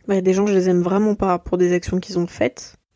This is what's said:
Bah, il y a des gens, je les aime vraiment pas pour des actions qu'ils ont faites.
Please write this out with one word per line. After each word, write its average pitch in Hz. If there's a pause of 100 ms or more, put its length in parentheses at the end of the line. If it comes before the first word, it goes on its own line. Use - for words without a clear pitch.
Bah, 202
il -
y -
a 185
des 185
gens, 196
je 208
les 185
aime 180
vraiment 202
pas 185
pour -
des 180
actions 180
qu'ils 185
ont 175
faites. - (200)